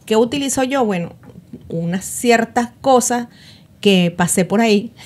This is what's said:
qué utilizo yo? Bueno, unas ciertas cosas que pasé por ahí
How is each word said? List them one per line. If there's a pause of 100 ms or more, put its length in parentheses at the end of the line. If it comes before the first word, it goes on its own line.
qué
utilizo
yo?
Bueno, (560)
unas
ciertas (100)
cosas (520)
que
pasé
por
ahí (160)